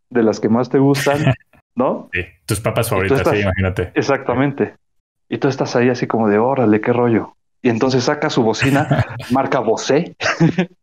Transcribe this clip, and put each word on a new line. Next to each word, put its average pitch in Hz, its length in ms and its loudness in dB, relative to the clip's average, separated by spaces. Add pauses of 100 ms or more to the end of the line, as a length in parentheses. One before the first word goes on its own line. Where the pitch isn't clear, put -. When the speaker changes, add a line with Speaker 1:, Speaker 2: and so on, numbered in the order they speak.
(100)
Speaker 1:
de 120 120 2
las 107 180 2
que 110 80 -2
más 120 220 2
te 143 80 0
gustan, 139 560 2 (180)
Speaker 2:
<laughs> - 240 -20
Speaker 1:
¿no? 156 360 -2
Speaker 2:
Sí, 90 100 -4 (240)
tus 104 140 -4
papas 113 260 -2
Speaker 1:
Y - 20 -6
tú 107 60 -2
Speaker 2:
favoritas, 95 260 2
Speaker 1:
estás 131 140 2
Speaker 2:
sí, 104 80 0
imagínate. 92 520 -2
Speaker 1:
Exactamente. 131 800 -2 (540)
Y 120 100 -6
tú 143 100 0
estás 131 280 -4
ahí 123 120 4
así 123 180 -2
como 113 220 0
de, 104 100 4
"Órale, 117 420 2
qué 120 120 0
rollo". 120 420 0 (280)
Y 127 60 2
entonces 127 360 2
saca 147 260 -2
su 131 120 0
bocina, 135 600 0 (140)
Speaker 2:
<laughs> - 120 -14
Speaker 1:
marca 135 300 0
Bose. 131 600 0
<laughs> - 60 -4 (560)